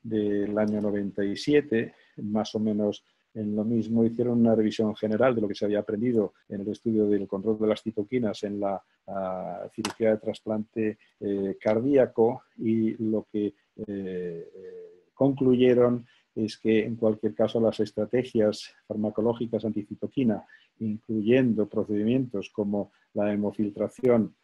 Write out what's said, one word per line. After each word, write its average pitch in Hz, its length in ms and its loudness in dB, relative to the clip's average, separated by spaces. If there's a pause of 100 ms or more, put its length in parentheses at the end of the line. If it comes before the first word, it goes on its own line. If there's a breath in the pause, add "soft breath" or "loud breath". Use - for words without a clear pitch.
del 104 560 -2
año 107 240 0
noventa 101 440 -4
y 101 120 -4
siete, 143 580 2 (220 soft breath)
más 107 380 -4
o 110 60 -2
menos 104 440 0 (300)
en 104 200 -4
lo 107 80 0
mismo, 113 420 2
hicieron 120 360 0
una 117 140 6
revisión 107 420 0
general 110 380 2
de 113 80 0
lo 101 60 -2
que 101 60 -4
se 107 120 -4
había 104 140 2
aprendido 110 520 0 (160)
en 101 140 -8
el 101 60 -6
estudio 107 380 0
del 101 220 0
control 104 320 -2
de 107 60 0
las 107 160 0
citoquinas 107 600 -4
en 101 160 -6
la, 98 240 -4 (240)
ah, 92 640 -8
cirugía 110 380 0
de 110 60 4
trasplante, 107 840 -4 (220 soft breath)
eh, 98 400 -2
cardíaco 120 840 2 (120)
y 113 480 0
lo 110 260 -2
que, 104 240 -2 (320)
eh, 90 640 -8 (640)
concluyeron 123 920 4 (280 soft breath)
es 110 220 -4
que, 110 280 2
en 117 120 -6
cualquier 110 380 0
caso, 113 260 0
las 110 200 2
estrategias 107 920 0 (140)
farmacológicas 110 800 -2
anticitoquina, 104 800 -2 (340 soft breath)
incluyendo 110 880 0
procedimientos 107 800 -2
como 101 440 -4 (200 soft breath)
la 104 180 0
hemofiltración 104 1120 0